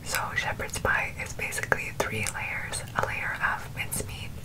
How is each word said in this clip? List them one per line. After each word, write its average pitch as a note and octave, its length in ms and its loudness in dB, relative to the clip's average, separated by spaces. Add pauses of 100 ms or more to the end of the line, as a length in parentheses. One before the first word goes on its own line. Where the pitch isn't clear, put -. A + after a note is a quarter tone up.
So - 160 0 (160)
shepherd's - 440 0
pie - 340 2 (100)
is - 100 -6
basically - 640 0
three - 340 2
layers, - 500 -2 (140)
a - 80 6
layer - 320 0 (180)
of - 200 -6
mincemeat - 540 -2 (160)